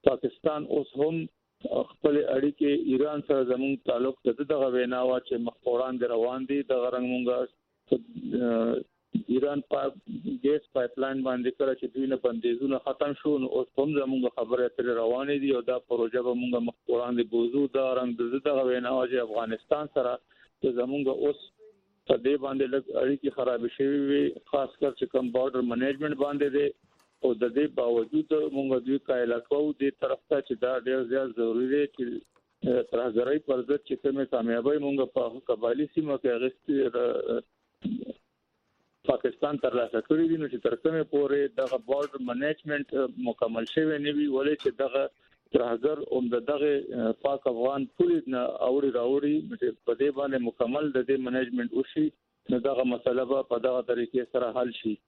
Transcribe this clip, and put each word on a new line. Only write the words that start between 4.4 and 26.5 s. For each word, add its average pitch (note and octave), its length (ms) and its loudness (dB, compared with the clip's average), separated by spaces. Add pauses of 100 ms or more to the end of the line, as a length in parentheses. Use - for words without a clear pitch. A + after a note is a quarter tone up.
دغه C#3 300 0
وینا B2+ 300 0
وه B2+ 160 2
چې A#2 260 -4
مخ A#2+ 180 -8
په B2 80 0
وړاندې B2+ 340 -2
روان A#2+ 400 0
دي. C#3+ 180 -2
دغه B2 260 0
رنګ B2 160 -2
مونږ، B2 260 -2
آ، - 1200 -2 (760)
ایران C#3+ 340 0
پایپ، C#3 320 -2 (500)
ګیس D3 280 2
پایپ B2 280 -2
لاین C3+ 240 -2
باندې B2+ 340 0
کله C3+ 180 2
چې C3 100 -8
دوی C3 220 -2
نه C3+ 160 2
بندیزونه A#2+ 540 0
ختم C#3+ 360 -2
شو، D3 240 0
نو C3 100 0
اوس B2 200 -2 (100)
هم C#3 120 2 (100)
زموږ C3 220 0 (140)
خبرې A#2+ 300 0
اترې A#2+ 360 -2
روانې C3 380 0
دي C3+ 120 0
او B2 100 2
دا B2 180 -2
پروژه A#2 420 -2
به B2 120 0
مونږ B2 200 -2 (140)
مخ - 100 -6
په - 160 -2
وړاندې A#2+ 380 0
بوزو. A#2+ 360 2
دغه C3 280 0
رنګ B2+ 180 -2
د A#2+ 180 -2
ده C3+ 80 -2
دغه C3+ 240 0
وینا B2 300 0
وه B2+ 140 2
چې B2 200 0
افغانستان A2+ 680 -4
سره B2 200 0 (420)
چې - 140 -2
زمونږ B2+ 380 0
اوس C#3+ 320 0 (680)
په C3+ 80 6
دې B2+ 220 2
باندې C3+ 360 0
لږ C3+ 100 0 (180)
اړیکې C3+ 340 0
خرابې A#2+ 340 0
شوې C#3+ 400 0
وي، C#3+ 160 4 (200)
خاص C3+ 260 -2 (100)
کر C#3 100 2
چې B2 140 -4
کوم B2+ 260 0
بارډر B2+ 300 0
منیجمنټ C3+ 540 0
باندې C#3+ 340 0
دی. C#3+ 180 2 (560)